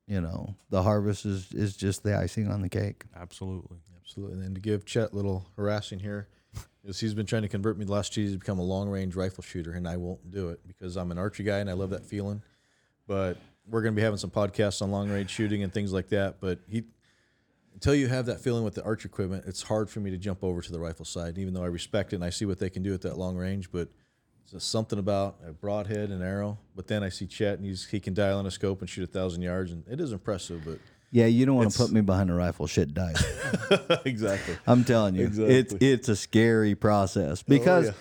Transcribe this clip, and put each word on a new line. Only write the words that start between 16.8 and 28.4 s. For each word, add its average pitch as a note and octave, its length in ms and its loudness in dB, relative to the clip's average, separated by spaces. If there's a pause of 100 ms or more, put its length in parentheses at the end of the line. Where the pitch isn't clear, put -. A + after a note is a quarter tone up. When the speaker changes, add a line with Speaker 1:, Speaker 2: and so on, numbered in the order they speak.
Speaker 3:
until C#3 200 2
you C#3 140 4
have B2+ 180 0
that A#2+ 140 -4
feeling A#2 240 0
with G#2 100 -4
the F#2 100 -6
archery G#2 260 -4
equipment, F#2+ 360 -4
it's F#2+ 160 -10
hard G#2+ 280 -2
for A2 100 -8
me G2+ 120 -4
to F#2 40 -4
jump F#2 260 -6
over F2 200 -2
to E2+ 100 -12
the E2+ 80 -6
rifle E2 240 -8
side, E2+ 320 -8
even F#2+ 160 -6
though F#2 120 -4
I - 20 -4
respect F2 480 -4
it - 20 -2
and F2 80 -4
I F2 60 -2
see G#2 160 -4
what F#2+ 120 -2
they F#2+ 120 -4
can F#2 120 -6
do G2 120 -2
at F2+ 80 -6
that F2 160 -6
long F#2 180 -4
range. F#2 340 -6
But E2+ 200 -6 (520)
it's - 100 -20
just F#2 180 -8
something A2 280 -2
about G2 380 0 (100)
a D#2+ 60 -12
broadhead G#2 580 -4
and F#2 120 -6
arrow. G2+ 360 -4 (160)
But F#2 120 -14
then G#2+ 180 -2
I F#2 60 -2
see F2+ 160 -8
Chet, G2+ 320 -2
and G2 80 -8
he's, F#2+ 180 -8
he G#2 160 -4
can F#2+ 140 -6
dial G2 260 2